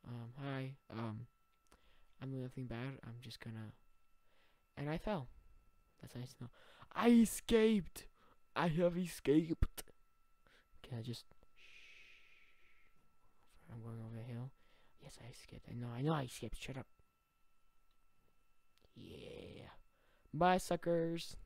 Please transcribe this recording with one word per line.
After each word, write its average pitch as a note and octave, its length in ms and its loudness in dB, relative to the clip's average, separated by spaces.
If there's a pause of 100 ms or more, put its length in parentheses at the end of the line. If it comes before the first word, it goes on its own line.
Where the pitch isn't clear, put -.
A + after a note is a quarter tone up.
Um, A#2+ 240 -10 (100)
hi. C3+ 340 -6 (140)
Um, A2+ 380 -8 (920)
I'm C3 100 -8
doing C3 120 -4
nothing B2+ 220 -8
bad. B2 380 -6
I'm A#2+ 180 -12
just B2 180 -14
gonna, A2 340 -10 (1040)
and C#3+ 120 -4
I D#3 80 -2
fell. E3+ 300 -2 (760)
That's - 140 -16
nice B2 180 -10
to - 120 -14
know. A#2+ 40 -12 (460)
I A3+ 140 6
escaped. A3 960 6 (480)
I E3+ 140 4
have F3 280 4
escaped. E3 840 4 (1000)
Can - 160 -8
I A2+ 40 -6
just, A#2 240 -8 (300)
shh. - 1000 -20 (1160)
I'm A#2 120 -12
going A2+ 160 -8
over A2+ 160 -10
the A#2 180 -8
hill. B2 180 -6 (480)
Yes, - 240 -18
I A#2 60 -14
escaped. - 400 -16
I - 60 -8
know, A#2+ 200 -4
I B2 60 -2
know D3+ 120 4
I D3 100 0
escaped. - 360 -6
Shut - 180 -8
up. B2 100 -10 (2000)
Yeah. - 720 -14 (680)
Bye, F3+ 240 6
suckers. E3 800 0 (100)